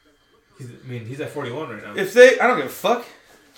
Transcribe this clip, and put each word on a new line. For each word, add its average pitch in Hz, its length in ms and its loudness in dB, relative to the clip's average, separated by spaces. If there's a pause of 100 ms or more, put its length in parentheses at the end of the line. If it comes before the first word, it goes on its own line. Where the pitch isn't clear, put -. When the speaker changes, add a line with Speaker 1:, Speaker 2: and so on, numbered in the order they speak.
(580)
Speaker 1:
He's, 123 140 -16
I 127 160 -20
mean, 117 180 -10
he's 139 160 -12
at 143 100 -10
forty-one 143 380 -10
right 107 140 -14
now. - 120 -16
Speaker 2:
If 147 180 -4
they, 247 260 8
I 220 80 2
don't 247 100 0
give 139 100 -4
a - 20 -12
fuck. 240 360 -4 (520)